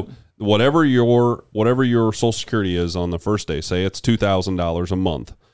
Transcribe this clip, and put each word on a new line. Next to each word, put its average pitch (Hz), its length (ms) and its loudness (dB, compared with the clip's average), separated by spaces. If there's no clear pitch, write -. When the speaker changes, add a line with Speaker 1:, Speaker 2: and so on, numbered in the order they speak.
Speaker 1:
Yep. - 60 -12
Speaker 2:
whatever 120 480 2
your, 120 680 2
whatever 120 320 2
your 117 300 2
Social 117 180 0
Security 98 460 -2
is 87 180 -2
on 87 140 -2
the 85 100 -4
first 104 280 -4
day, 76 120 -4
say 90 260 -2
it's - 140 -6
two 117 180 0
thousand 95 400 0
dollars 87 340 -4
a 95 40 -2
month. 87 380 -4